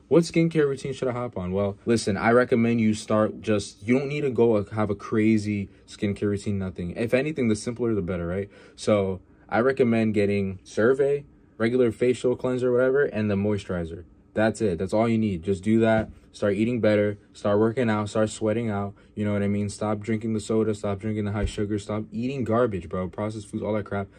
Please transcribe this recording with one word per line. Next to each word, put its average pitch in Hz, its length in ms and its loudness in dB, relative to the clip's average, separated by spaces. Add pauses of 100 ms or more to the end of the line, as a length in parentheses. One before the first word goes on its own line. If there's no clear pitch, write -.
What 160 140 6
skincare 160 460 2
routine 135 240 -6
should 131 160 -4
I 120 40 -2
hop 123 240 -6
on? 90 140 -4
Well, 101 340 -2
listen, 110 320 0
I 104 140 2
recommend 120 500 4
you 107 140 4
start 107 460 0
just, 104 480 -4
you 127 100 4
don't 143 100 -4
need 147 120 -4
to 143 100 -2
go, 117 240 4
uh, 101 160 0
have 107 180 -2
a 101 60 -2
crazy 107 720 0 (200)
skincare 104 400 -4
routine, 101 300 -4
nothing. 90 340 -6
If 113 200 -4
anything, 135 360 0
the 107 80 2
simpler 117 360 -4
the 101 100 0
better, 87 240 -4
right? 98 220 -4 (280)
So 98 440 0 (280)
I 101 100 0
recommend 113 560 4
getting 101 500 0
cerave, 135 600 2 (340)
regular 120 320 2
facial 123 460 0
cleanser, 127 340 -2
whatever, 131 320 4
and 110 260 -2
the 101 60 2
moisturizer. 92 680 -4 (280)
That's 110 280 0
it. 98 180 0
That's 95 140 -4
all 110 160 2
you 113 100 2
need. 101 240 -2
Just 92 220 -2
do 110 160 4
that. 110 300 2 (200)
Start 101 240 -2
eating 113 260 0
better. 104 380 2 (140)
Start 104 260 0
working 113 300 2
out. 107 220 0
Start 110 180 0
sweating 110 400 -2
out. 101 260 -4 (200)
You 104 100 -4
know 104 80 0
what 101 100 0
I 101 60 0
mean? 101 220 -2
Stop 107 300 -4
drinking 110 340 -4
the 107 60 -2
soda. 110 340 0
Stop 101 240 -6
drinking 107 260 -4
the 98 80 -4
high 101 140 -2
sugar. 104 320 -4
Stop 107 340 -6
eating 127 320 -4
garbage, 107 460 0
bro. 92 180 -4
Processed 107 400 -8
foods, 107 140 -8
all 101 100 -2
that 104 140 -4
crap. 101 220 -6 (100)